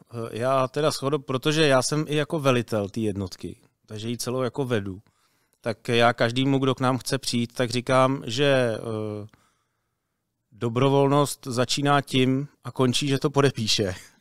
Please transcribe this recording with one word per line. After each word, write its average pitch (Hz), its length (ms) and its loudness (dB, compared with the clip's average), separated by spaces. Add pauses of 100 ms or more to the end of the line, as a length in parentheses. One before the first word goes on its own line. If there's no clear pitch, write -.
(100)
eh, 113 280 -8
já 131 300 0
teda 147 220 0
shodou, 139 280 -2
protože 151 480 0
já 135 160 4
jsem 151 260 -2
i 147 80 -2
jako 151 240 -4
velitel 117 480 0
té 117 120 -8
jednotky, 98 560 -6 (300)
takže 107 220 -12
ji 120 100 -6
celou 127 240 -4
jako 131 220 -4
vedu, 101 380 -4 (580)
tak - 280 -8
já 117 240 6
každému, 131 460 2
kdo 131 160 2
k - 60 -6
nám 127 180 0
chce 135 200 -4
přijít, 120 340 -4
tak 123 180 -2
říkám, 131 560 2
že, 120 200 -2
eh, 110 800 -2 (1300)
dobrovolnost 139 920 2
začíná 139 540 0
tím 131 480 0 (160)
a 127 80 -12
končí, 127 360 0
že 135 100 0
to 151 120 -2
podepíše 113 640 0 (260)